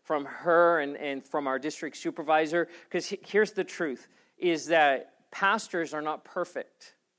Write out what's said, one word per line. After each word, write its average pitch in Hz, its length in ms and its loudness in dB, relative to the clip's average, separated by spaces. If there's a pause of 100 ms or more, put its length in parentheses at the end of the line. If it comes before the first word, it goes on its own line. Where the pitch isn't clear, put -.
from 147 220 -2
her 170 560 4
and, 143 160 -4
and 139 300 -6
from 143 220 -4
our 131 100 0
district 147 380 -8
supervisor. 160 720 0 (220)
'Cause 175 160 -4
he-, - 200 -8
here's 208 260 2
the 185 120 -2
truth, 147 440 -6 (280)
is 160 300 0
that 147 480 4 (160)
pastors 190 640 -2
are 151 80 -6
not 151 220 -6
perfect. - 720 -10 (240)